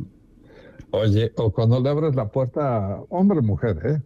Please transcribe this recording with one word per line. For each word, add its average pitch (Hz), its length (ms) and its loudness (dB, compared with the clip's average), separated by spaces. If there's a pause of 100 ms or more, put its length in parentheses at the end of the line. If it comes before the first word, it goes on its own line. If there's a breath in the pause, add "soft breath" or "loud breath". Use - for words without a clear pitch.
(920 loud breath)
Oye, 107 460 2
o 110 160 0
cuando 120 280 2
le 131 80 2
abres 147 260 0
la 117 160 -2
puerta, 120 680 -2 (100)
hombre 196 300 2
o - 40 2
mujer, 101 420 0
¿eh? 151 220 0